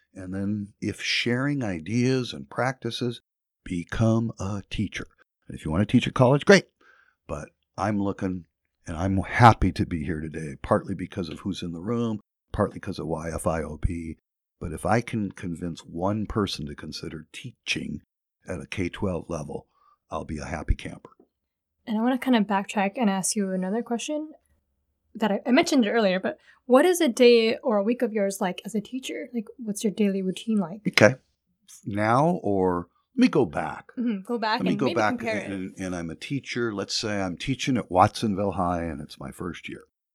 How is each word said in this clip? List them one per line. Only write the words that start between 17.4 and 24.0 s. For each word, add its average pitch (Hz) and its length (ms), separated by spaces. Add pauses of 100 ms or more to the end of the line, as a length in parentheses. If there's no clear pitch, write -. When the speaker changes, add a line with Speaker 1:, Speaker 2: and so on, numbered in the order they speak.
Speaker 1:
at 90 120
a 73 80
K 90 220
twelve 90 400
level, 76 380 (440)
I'll 80 140
be 80 140
a 69 60
happy 76 300
camper. - 360 (760)
Speaker 2:
And 214 100
I 220 40
wanna 247 160
kinda 247 240
backtrack 196 560
and 226 120
ask 190 260
you 196 160
another 185 300
question 302 500 (840)